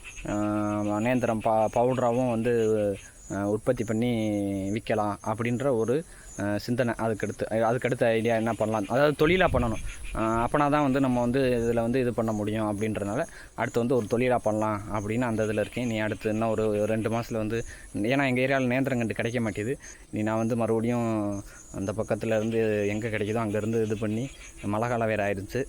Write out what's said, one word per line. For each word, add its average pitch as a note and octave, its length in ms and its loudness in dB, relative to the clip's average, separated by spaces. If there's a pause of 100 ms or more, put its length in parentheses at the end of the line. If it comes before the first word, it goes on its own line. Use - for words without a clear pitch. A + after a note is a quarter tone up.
(280)
அ, G#2 720 0
நேந்திரம் A#2 400 0
ப-, A2 340 2
பவுடராவும் B2 560 2
வந்து, A2+ 220 0 (800)
அ, G2+ 180 -2
உற்பத்தி A2 360 0
பண்ணி A#2 280 0 (640)
விக்கலாம் G#2 500 0
அப்படின்ற A#2+ 520 0
ஒரு, A#2 280 0 (340)
அ, G#2 200 0
சிந்தனை. A#2+ 380 0
அதுக்கடுத்து, A2 640 0
அ, A2+ 100 4
அதுக்கடுத்த B2 320 0
ஐடியா A2+ 320 4
என்ன A2+ 160 0
பண்ணலாம், G#2+ 360 0
அதாவது D3 380 4
தொழிலா F3+ 260 4
பண்ணணும். A#2+ 300 0 (340)
அ, - 40 -2
அப்பனா A#2+ 500 2
தான் D3 120 2
வந்து C3+ 180 2
நம்ம B2+ 200 2
வந்து A#2+ 200 2
இதுல A#2 400 2
வந்து A#2+ 200 2
இது A#2+ 140 0
பண்ண A2+ 180 0
முடியும் G#2+ 380 0
அப்படின்றனால, G#2 560 -2 (280)
அடுத்து A#2+ 240 -2
வந்து B2 180 2
ஒரு A2 140 0
தொழிலா B2 260 2
பண்ணலாம் G#2+ 440 0 (120)
அப்படின்னு G#2+ 280 -2
அந்த A2 240 0
இதுல G#2+ 160 0
இருக்கேன். A#2+ 260 -2
நீ A2 120 -2
அடுத்து G#2+ 320 -2
இன்னும் A2 180 0
ஒரு G#2+ 380 2
ரெண்டு A2 240 0
மாசத்துல A#2 260 -2
வந்து, A2 280 -2 (300)
ஏன்னா B2+ 320 2
எங்க B2+ 140 2
ஏரியால C3+ 220 2
நேந்திரங்கன்று B2 500 0
கிடைக்க A#2 280 -2
மாட்டேங்குது. A2 380 -2 (320)
நீ G#2+ 120 -4
நான் A2 140 0
வந்து A2+ 200 0
மறுபடியும் A2+ 840 0 (300)
அந்த G2 200 -4
பக்கத்துல A2 440 0
இருந்து G#2+ 520 2
எங்க G#2+ 200 -2
கிடைக்குதோ G#2+ 260 -2
அங்க G#2+ 240 0
இருந்து A2+ 260 0
இது G#2+ 140 -2
பண்ணி, A2+ 300 -2 (340)
மழை G#2+ 260 -2
காலம் A#2 200 0
வேற G2+ 240 0
ஆயிடுச்சு. G2 360 -4